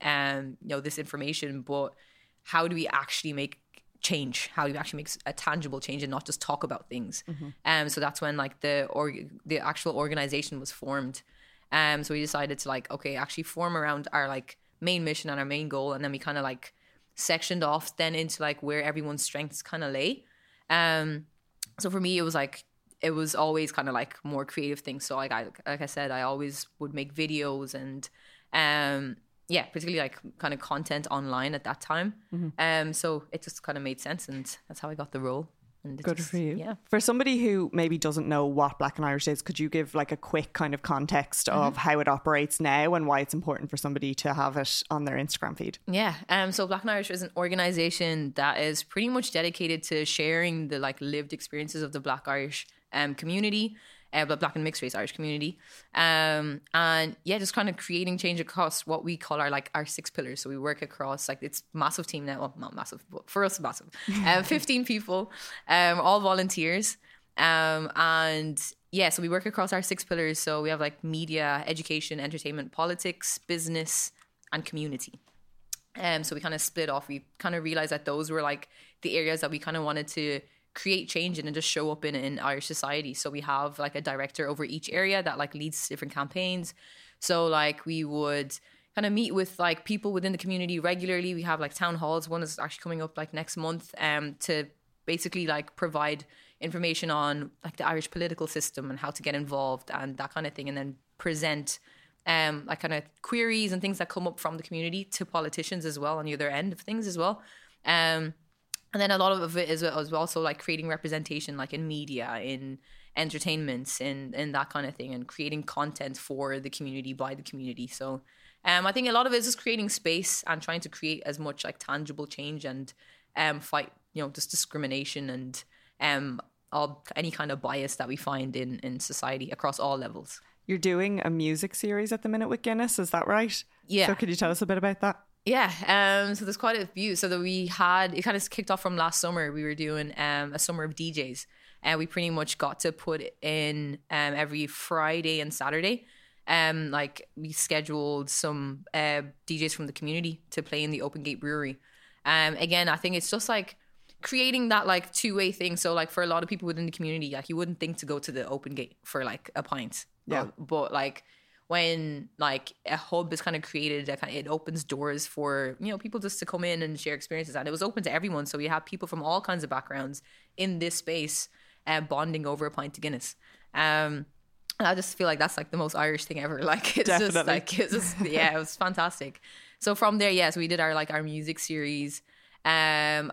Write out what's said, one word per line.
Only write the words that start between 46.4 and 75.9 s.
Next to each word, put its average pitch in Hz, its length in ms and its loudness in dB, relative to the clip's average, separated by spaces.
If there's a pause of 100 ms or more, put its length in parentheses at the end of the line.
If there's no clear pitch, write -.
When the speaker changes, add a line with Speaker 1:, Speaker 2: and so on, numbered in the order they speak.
Speaker 1:
so 190 160 2
Black 190 160 -2
and 220 80 -2
Irish 202 220 -2
is 180 100 -4
an 180 140 -6
organization 170 960 2
that 143 260 2
is 151 240 0
pretty 220 260 0
much 254 220 0
dedicated 165 540 0
to 151 200 0
sharing 160 640 2
the, 139 120 -2
like, 135 200 -4
lived 147 320 -4
experiences 151 500 -6
of 143 100 -6
the 143 80 -4
Black 135 260 -4
Irish, 139 400 -4 (260)
um, 143 220 2
community, 208 640 0 (360)
uh, 151 120 4
but 147 140 0
Black 151 160 0
and 156 100 0
mixed 156 160 -2
race 127 140 -4
Irish 104 180 -4
community. 151 460 -4 (360)
Um, 156 680 4 (100)
and 160 520 4
yeah, 190 140 2
just 190 160 -2
kinda 208 200 2
creating 180 420 -2
change 175 240 0
across 160 460 0
what 156 180 -2
we 165 120 -2
call 151 240 -2
our, 143 100 2
like, 139 240 -2
our 151 100 0
six - 240 -8
pillars. 131 320 -6
So - 80 -8
we 139 80 -6
work 147 240 -2
across, 143 480 -6
like, 135 140 -6
it's - 220 -8 (100)
massive 156 320 0
team 147 180 -8
now, 139 140 -4
well, 135 180 -6
not - 180 -12
massive, - 360 -12
but - 180 -14
for 196 160 2
us, 190 160 0
massive. - 280 -6 (180)
Speaker 2:
<laughs> 202 180 0
Speaker 1:
Um, 185 200 8
fifteen 254 420 2
people, 202 460 -2 (360)
um, 175 320 8
all 190 200 8
volunteers. 185 760 2 (400)
Um, 160 600 4
and 160 640 4 (340)
yeah, 180 180 6
so 170 100 0
we 170 80 0
work 180 160 2
across 196 280 0
our 185 100 2
six 185 220 -2
pillars. 160 340 0
So 151 240 0
we 156 80 2
have, 156 100 0
like, 151 240 -2
media, 156 600 0
education, 156 540 -2
entertainment, 147 520 -6
politics, 175 640 -2
business, 165 760 -2 (400)
and 156 120 -4
community. 151 560 -8 (760)